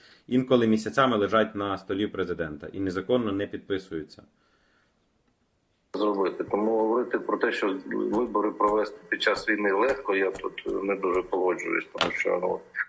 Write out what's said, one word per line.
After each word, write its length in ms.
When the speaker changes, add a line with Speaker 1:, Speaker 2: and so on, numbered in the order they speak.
Speaker 1:
інколи 400
місяцями 500
лежать 380
на 220
столі 300
президента 680
і 60
незаконно 520
не 160
підписуються. 760
Speaker 2:
Зробити. 500
Тому 340
говорити 420
про 180
те, 140
що 240
вибори 600
провести 460
під 120
час 280
війни 220
легко, 440
я 160
тут 520
не 120
дуже 260
погоджуюсь, 720
тому 180
що, 300
ну, 180